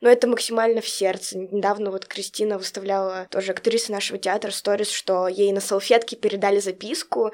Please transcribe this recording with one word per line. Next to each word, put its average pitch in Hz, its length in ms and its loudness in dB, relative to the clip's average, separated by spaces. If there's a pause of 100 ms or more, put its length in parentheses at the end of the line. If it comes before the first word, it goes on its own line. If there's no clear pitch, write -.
ну, 240 80 6
это 240 180 8
максимально 226 540 0
в - 80 -8
сердце. 190 480 -2
Недавно 196 520 -2
вот 190 160 -6
Кристина 208 520 -4
выставляла, 190 720 -4
тоже 190 220 -2
актриса 226 400 0
нашего 202 260 -6
театра, 196 320 -2
сторис, 202 380 -2
что 185 400 0
ей 202 240 2
на 196 80 0
салфетке 196 560 2
передали 202 420 2
записку, 214 760 -2